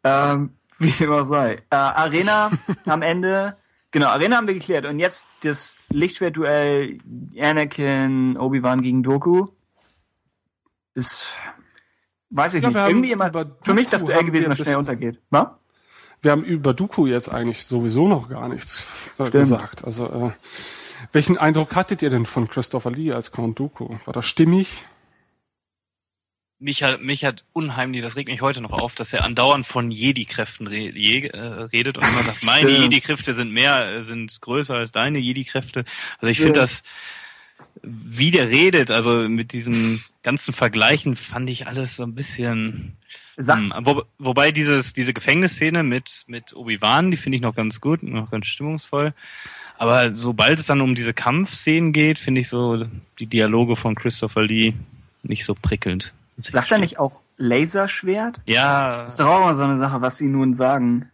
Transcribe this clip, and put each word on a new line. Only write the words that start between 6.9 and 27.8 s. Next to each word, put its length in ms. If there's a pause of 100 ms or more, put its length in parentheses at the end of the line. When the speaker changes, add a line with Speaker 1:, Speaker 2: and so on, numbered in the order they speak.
Speaker 1:
Anakin, 960
Obi-Wan 440
gegen 220
Dooku. 440 (1500)
Ist, 400 (960)
weiß 240
ich 40
Speaker 3:
Ich 40
glaub, 100
Speaker 1:
nicht. 60
Speaker 3:
wir 60
haben 80
Speaker 1:
Irgendwie 200
immer 160
Speaker 3:
über 340
Speaker 1:
für 120
mich 120
Speaker 3:
Dooku 60
Speaker 1:
das 140
Duell 140
Speaker 3:
haben 80
Speaker 1:
gewesen, 180
Speaker 3:
wir 40
Speaker 1:
das 100
schnell 160
Speaker 3:
bis 40
Speaker 1:
untergeht. 400 (100)
Was? 180 (760)
Speaker 3:
Wir 100
haben 120
über 300
Dooku 340
jetzt 220
eigentlich 360
sowieso 420
noch 220
gar 180
nichts, 380 (320)
äh, 80
Speaker 1:
Stimmt. 60
Speaker 3:
gesagt. 520
Also, 240
äh, 240 (840)
welchen 240
Eindruck 380
hattet 280
ihr 80
denn 160
von 200
Christopher 440
Lee 200
als 200
Count 280
Dooku? 460
War 80
das 140
stimmig? 580 (1700)
Speaker 2:
Mich 240
hat, 180
mich 240
hat 180 (100)
unheimlich, 500